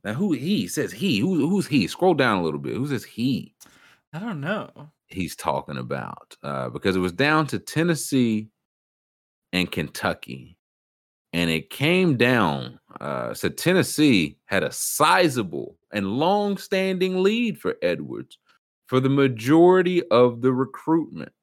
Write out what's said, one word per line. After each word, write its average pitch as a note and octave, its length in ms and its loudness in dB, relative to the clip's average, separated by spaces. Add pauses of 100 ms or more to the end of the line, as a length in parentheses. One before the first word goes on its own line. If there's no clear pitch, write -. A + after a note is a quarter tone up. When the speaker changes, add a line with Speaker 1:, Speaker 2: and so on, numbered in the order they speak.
Speaker 1:
Now, G#2 100 -4
who F3+ 180 0
he? C#3+ 340 0
Says A#2+ 260 -4
he. B2+ 260 0
Who, E3 300 2
who's F#3+ 180 0
he? B2 200 2
Scroll F3+ 280 2
down A#2+ 240 2
a F2 40 0
little D2 160 -2
bit. C2+ 160 -6
Who's C#3 160 -4
this A#2+ 140 -4
he - 500 -4 (600)
Speaker 2:
I D#3+ 40 -10
don't G3 220 -8
know. D3+ 480 -8 (200)
Speaker 1:
he's F2 280 -8
talking C#2+ 400 -6
about? B1+ 680 -10
Uh, C2 280 -6
because F#2 260 -2
it F#2 40 2
was F2+ 120 -2
down D3 360 2
to G#2+ 100 -4
Tennessee C3 880 0 (1040)
and F2+ 180 0
Kentucky. D2+ 840 -6 (760)
And E2+ 160 0
it D#2+ 220 -4
came E3 460 2
down, F#2 640 2 (200)
uh, B1 340 -6
so - 160 -4
Tennessee D3 880 2 (100)
had F#2 180 0
a - 80 -4
sizable C3 1040 0 (140)
and G2+ 260 -4
long-standing F#3+ 1040 -2
lead G#3+ 340 0
for - 260 -4
Edwards C#2+ 540 -4 (520)
for B2+ 100 2
the C3 120 2
majority E3 1000 4
of A#2+ 320 4
the B2+ 120 2
recruitment. C3 760 -2 (120)